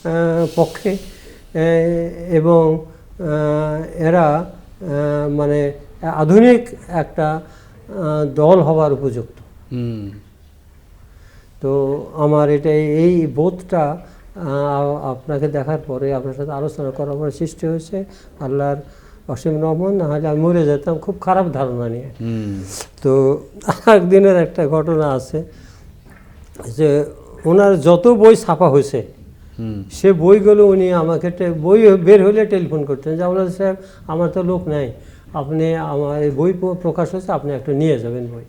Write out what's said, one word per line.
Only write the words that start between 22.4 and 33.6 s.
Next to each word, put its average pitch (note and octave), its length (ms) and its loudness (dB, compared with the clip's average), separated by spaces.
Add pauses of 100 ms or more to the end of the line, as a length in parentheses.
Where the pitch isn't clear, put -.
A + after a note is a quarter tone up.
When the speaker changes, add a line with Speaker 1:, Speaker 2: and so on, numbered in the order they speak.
Speaker 1:
তো C3+ 380 2 (460)
একদিনের G3 500 6
একটা E3+ 320 0
ঘটনা D#3 440 0
আছে D#3 320 -6 (1300)
যে D3 280 2 (400)
ওনার F#3+ 360 4
যত F3 280 4
বই A3 280 8
ছাপা E3 340 0
হয়েছে, C3+ 360 0 (520)
Speaker 2:
হুম। G#2+ 320 -10
Speaker 1:
সে G3 220 2
বইগুলো G3+ 540 6
উনি F#3+ 260 2
আমাকে E3 380 0
টে-, F3 320 -4
বই G3 340 6
বের F#3 280 6
হলে G#3+ 220 2
টেলিফোন D#3 380 -2
করতেন D3 320 -6
যে, F3 60 -4
"আবুল F3+ 160 -2
হাসান F#3 140 -2
সাহেব, F#3+ 240 -2 (300)